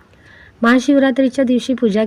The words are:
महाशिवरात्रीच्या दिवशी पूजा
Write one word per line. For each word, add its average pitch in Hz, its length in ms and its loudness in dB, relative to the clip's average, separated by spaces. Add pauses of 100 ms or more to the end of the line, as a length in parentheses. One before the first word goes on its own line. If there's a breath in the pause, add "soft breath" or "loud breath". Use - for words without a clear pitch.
(640 loud breath)
महाशिवरात्रीच्या 262 800 0
दिवशी 247 300 -2
पूजा 220 320 -2